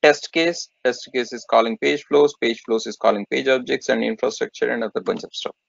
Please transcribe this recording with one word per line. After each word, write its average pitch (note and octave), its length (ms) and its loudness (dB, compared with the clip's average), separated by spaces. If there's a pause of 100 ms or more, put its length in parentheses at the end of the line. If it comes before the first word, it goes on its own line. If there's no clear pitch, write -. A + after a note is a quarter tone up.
Test D3 300 4
case, E3+ 360 -2 (160)
test B2 300 -2
case A#2+ 180 -4
is A#2 160 -12
calling A2+ 300 2
page C#3+ 260 0
flows, D3 360 4
page A#2 240 -2
flows A2+ 220 -2
is G#2+ 100 -10
calling G#2 340 0
page C3+ 160 -2
objects C3 420 0
and A#2+ 140 0
infrastructure A2+ 680 -4
and A#2 120 -4
other G#2 180 -6
bunch F#2+ 220 -4
of - 100 -16
stuff. - 220 -10 (140)